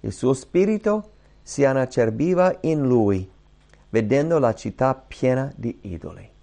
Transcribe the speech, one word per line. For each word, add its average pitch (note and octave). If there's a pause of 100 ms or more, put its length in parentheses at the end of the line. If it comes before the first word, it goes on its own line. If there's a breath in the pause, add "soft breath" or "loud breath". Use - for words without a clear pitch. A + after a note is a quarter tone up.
il G#2+
suo B2+
spirito G#3 (300 soft breath)
si -
inacerbiva C3+
in D#3
lui, G#2 (580 soft breath)
vedendo C3+
la A#2+
città B2+
piena C3
di A#2
idoli. F2+ (120)